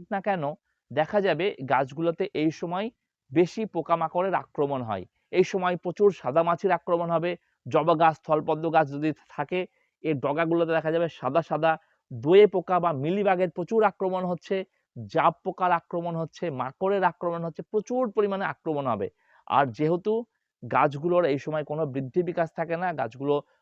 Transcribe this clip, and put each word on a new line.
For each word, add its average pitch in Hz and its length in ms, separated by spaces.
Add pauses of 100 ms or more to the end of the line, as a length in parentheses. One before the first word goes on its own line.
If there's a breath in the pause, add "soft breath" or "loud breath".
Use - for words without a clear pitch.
(120)
না 196 100
কেন, 185 220 (500)
দেখা 156 280
যাবে 180 340 (140)
গাছগুলোতে 151 640
এই 156 180
সময় 185 380 (440)
বেশি 175 320
পোকামাকড়ের 170 680
আক্রমণ 143 480
হয়। 101 240 (260)
এই 180 120
সময় 180 340
প্রচুর 196 340
সাদা 156 320
মাছির 170 280
আক্রমণ 170 380
হবে। 170 280 (300)
জবা 156 280
গাছ, 160 200
স্থলপদ্ম 156 540
গাছ 156 200
যদি 147 240 (160)
থাকে, 180 380 (340)
এর 156 180
ডগাগুলোতে 165 520
দেখা 160 200
যাবে 165 180
সাদা 139 320
সাদা 156 360 (360)
দোয়ে 170 340
পোকা 185 320
বা 170 140
মিলিবাগের 185 560
প্রচুর 214 340
আক্রমণ 185 420
হচ্ছে, 190 400 (400)
জাপ 156 380
পোকার 180 280
আক্রমণ 170 440
হচ্ছে, 165 340
মাকড়ের 170 540
আক্রমণ 170 400
হচ্ছে, 165 180
প্রচুর 233 500
পরিমাণে 196 340
আক্রমণ 147 420
হবে। 101 220 (360 soft breath)
আর 135 200
যেহেতু 175 600 (460)
গাছগুলোর 156 540
এই 143 120
সময় 151 260
কোনো 156 220
বৃদ্ধি 135 380
বিকাশ 165 320
থাকে 165 220
না, 180 160
গাছগুলো 139 500 (180)